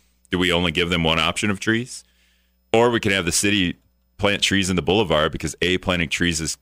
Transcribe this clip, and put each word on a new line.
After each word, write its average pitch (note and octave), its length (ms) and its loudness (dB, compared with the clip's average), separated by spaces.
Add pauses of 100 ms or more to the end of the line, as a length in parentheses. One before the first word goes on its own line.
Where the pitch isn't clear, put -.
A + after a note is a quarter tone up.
(300)
Do F2+ 80 -2
we F2+ 120 2
only E2+ 220 0
give E2+ 160 -2
them E2+ 160 0
one D#2+ 160 2
option F2+ 300 -2
of F#2+ 100 -4
trees? A2+ 420 -4 (720)
Or A#2 180 6
we A#2 80 2
can G2+ 140 0
have F#2+ 140 0
the E2+ 40 0
city G2+ 460 0 (400)
plant G2+ 260 0
trees F#2+ 280 0
in F#2 40 0
the E2 80 0
boulevard D#2+ 480 2
because D#2+ 320 -8
A, F2+ 160 2
planting E2+ 300 -2
trees E2+ 320 -2
is D#2 220 -6